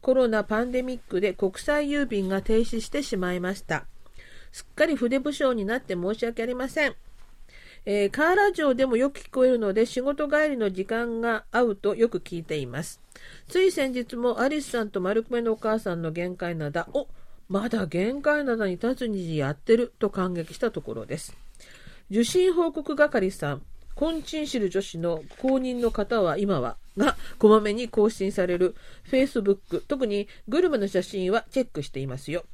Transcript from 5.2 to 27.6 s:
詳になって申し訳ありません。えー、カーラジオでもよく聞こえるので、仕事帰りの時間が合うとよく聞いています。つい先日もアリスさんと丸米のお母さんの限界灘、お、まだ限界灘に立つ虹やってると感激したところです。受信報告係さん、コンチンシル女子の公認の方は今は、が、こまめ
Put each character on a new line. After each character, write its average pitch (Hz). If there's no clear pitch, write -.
詳 277
に 214
な 226
っ 262
て -
申 185
し 233
訳 233
あ 226
り 247
ま 254
せ 302
ん。 -
え 202
ー、 196
カ 302
ー 370
ラ 403
ジ 320
オ 277
で 262
も 247
よ 262
く -
聞 -
こ 254
え 254
る 240
の 202
で、 220
仕 -
事 285
帰 302
り 262
の 208
時 185
間 226
が 226
合 247
う 220
と 202
よ 226
く 190
聞 170
い 160
て 160
い 139
ま 123
す。 -
つ 370
い 370
先 269
日 247
も 240
ア 247
リ 302
ス -
さ 233
ん 208
と 185
丸 214
米 240
の 226
お 220
母 220
さ 185
ん 170
の 160
限 180
界 175
灘、 156
お、 277
ま 190
だ 214
限 208
界 294
灘 226
に 180
立 233
つ 247
虹 180
や 139
っ 143
て -
る 233
と -
感 180
激 165
し -
た 226
と 151
こ 113
ろ 110
で 139
す。 -
受 214
信 359
報 330
告 302
係 269
さ 143
ん、 143
コ 320
ン 311
チ 311
ン 294
シ 262
ル 190
女 190
子 170
の 165
公 269
認 254
の 226
方 220
は 165
今 196
は、 120
が、 247
こ 214
ま 214
め 208